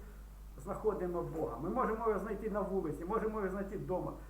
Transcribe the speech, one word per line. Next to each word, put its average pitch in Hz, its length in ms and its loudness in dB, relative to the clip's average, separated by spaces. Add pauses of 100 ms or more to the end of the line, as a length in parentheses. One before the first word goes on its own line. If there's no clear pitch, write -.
(580)
знаходимо 180 680 0
Бога. 151 360 -2
Ми 160 100 0
можемо 226 380 2
його 208 120 4
знайти 208 300 -2
на 202 120 2
вулиці, 175 440 0
можемо 220 340 2
його 190 120 2
знайти 202 260 -2
вдома. 156 360 0 (160)